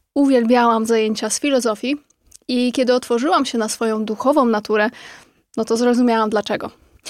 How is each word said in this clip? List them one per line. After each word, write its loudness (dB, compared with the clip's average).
uwielbiałam 2
zajęcia 0
z -4
filozofii -2
i 0
kiedy 2
otworzyłam 0
się -4
na -2
swoją -4
duchową 0
naturę, 0
no -2
to -2
zrozumiałam 2
dlaczego. -4